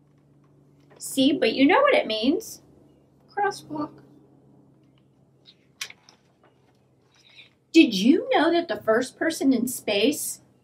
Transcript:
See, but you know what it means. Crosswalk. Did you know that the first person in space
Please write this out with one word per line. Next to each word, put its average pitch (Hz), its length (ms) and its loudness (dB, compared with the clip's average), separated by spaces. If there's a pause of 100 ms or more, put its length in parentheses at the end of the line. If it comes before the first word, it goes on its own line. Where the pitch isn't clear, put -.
(960)
See, 262 360 0
but 226 200 0
you 262 120 4
know 392 160 4
what 554 140 2
it - 120 0
means. 226 540 -4 (720)
Crosswalk. 302 560 -6 (3750)
Did 311 200 6
you 285 380 2
know 339 200 2
that 339 160 0
the - 140 -8
first 226 360 -2
person 294 360 -2
in 233 140 -2
space - 760 -4 (220)